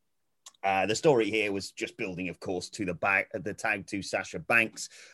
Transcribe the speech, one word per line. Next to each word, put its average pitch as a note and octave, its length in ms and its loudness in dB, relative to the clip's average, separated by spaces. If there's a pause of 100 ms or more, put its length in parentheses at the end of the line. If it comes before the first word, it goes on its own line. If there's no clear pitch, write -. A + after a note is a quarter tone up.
(640)
Uh, F#2+ 240 4
the A2 80 2
story A#2 340 6
here G#2 220 2
was G2 200 -4
just - 260 -8
building, F#2 320 -4
of E2 100 -10
course, F#2 280 -4
to - 160 -8
the F2+ 120 -2
back, G2 360 2
the G#2 220 -6
tag G#2 340 -2
to G2 140 -4
Sasha F#2+ 380 -6
Banks. A2+ 500 0 (240)